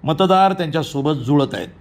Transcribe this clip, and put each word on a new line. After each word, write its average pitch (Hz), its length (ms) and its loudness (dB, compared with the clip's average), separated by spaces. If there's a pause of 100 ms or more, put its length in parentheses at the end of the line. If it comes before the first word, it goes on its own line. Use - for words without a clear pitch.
मतदार 190 500 2
त्यांच्यासोबत 151 600 -4
जुळत 139 400 0
आहेत. 90 140 -8 (140)